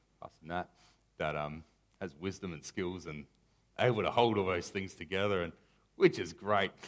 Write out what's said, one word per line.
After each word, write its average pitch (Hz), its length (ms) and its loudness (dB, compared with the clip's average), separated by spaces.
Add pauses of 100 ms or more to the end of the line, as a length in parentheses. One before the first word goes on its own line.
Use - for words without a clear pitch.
(200)
Pastor - 240 -18
Nat, 85 240 -4 (480)
that, 76 200 0
um, 76 280 -6 (360)
has 87 160 -10
wisdom 90 360 -8
and 76 120 -12
skills 90 420 -6
and 76 200 -10 (520)
able 110 240 4
to 80 80 2
hold 117 260 6
all 98 100 2
those 90 240 0
things 95 240 -6
together, 95 480 0
and, 82 100 -4 (420)
which 185 240 4
is 85 140 -6
great. 98 400 0 (160)